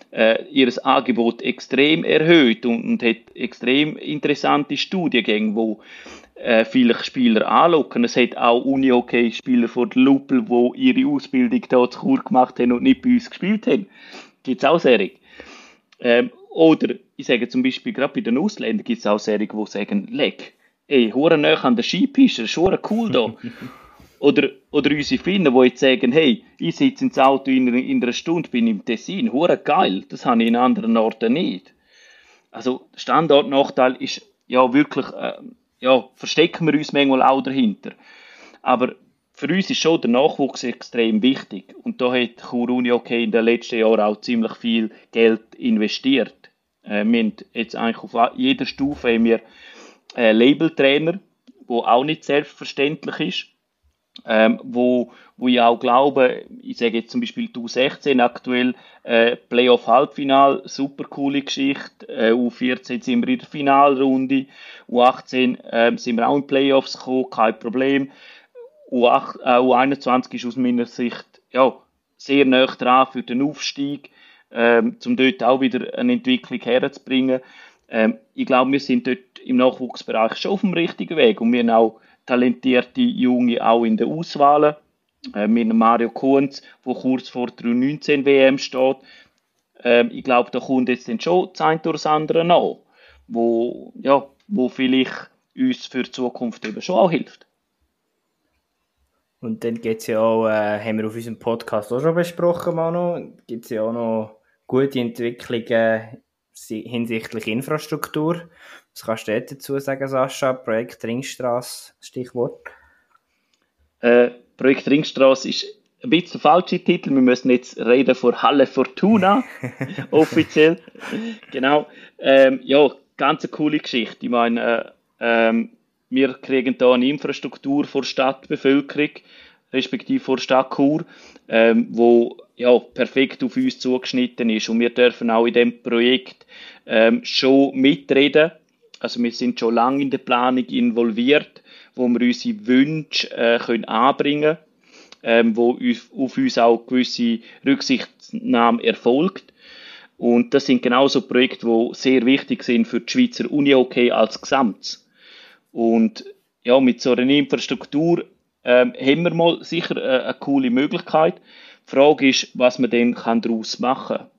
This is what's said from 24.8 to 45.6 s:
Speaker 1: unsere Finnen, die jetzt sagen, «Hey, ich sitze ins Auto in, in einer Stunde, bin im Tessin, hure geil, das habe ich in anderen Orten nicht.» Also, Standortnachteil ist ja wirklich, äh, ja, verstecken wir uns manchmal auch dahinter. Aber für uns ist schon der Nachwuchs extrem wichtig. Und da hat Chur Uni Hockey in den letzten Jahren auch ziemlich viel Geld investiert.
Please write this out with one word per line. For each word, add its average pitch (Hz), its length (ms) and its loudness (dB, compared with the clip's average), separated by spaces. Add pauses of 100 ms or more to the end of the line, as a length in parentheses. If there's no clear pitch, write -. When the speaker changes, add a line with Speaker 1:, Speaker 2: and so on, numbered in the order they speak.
Speaker 1:
unsere 139 300 -2
Finnen, 175 320 0
die 127 140 6
jetzt - 140 -2
sagen, 127 320 2
«Hey, 147 320 2 (120)
ich 160 200 -6
sitze 135 260 0
ins 131 160 -2
Auto 135 320 2
in, 131 160 2
in 127 340 -2
einer 120 120 -2
Stunde, 175 340 -4
bin 117 200 0
im 104 180 -2
Tessin, 123 480 -4
hure 156 240 0
geil, 147 500 0
das - 180 -16
habe 120 180 2
ich 113 40 2
in 117 80 2
anderen 113 400 2
Orten 113 380 0
nicht.» 139 400 -6 (760)
Also, 123 460 -8
Standortnachteil 139 1040 2
ist - 220 -10 (260)
ja 127 240 2
wirklich, 143 380 0
äh, - 240 -8 (480)
ja, 127 340 2
verstecken 165 520 -2
wir 147 60 2
uns 151 200 -4
manchmal 139 280 2
auch 135 200 2
dahinter. 127 540 -4 (640)
Aber 127 340 -2 (480)
für 139 100 -2
uns 185 160 -2
ist 131 100 -4
schon 160 200 2
der 120 100 -2
Nachwuchs 135 540 0
extrem 113 580 -2
wichtig. 127 600 -4
Und 117 160 -10
da 127 140 0
hat 123 240 -2 (120)
Chur 120 200 -4
Uni 123 220 -2
Hockey 120 340 -2
in 107 60 -2
den 113 120 2
letzten 117 340 0
Jahren 110 220 4
auch 104 220 -2
ziemlich 113 320 -4
viel 113 360 -4 (220)
Geld 113 440 0
investiert. 113 920 -2 (340)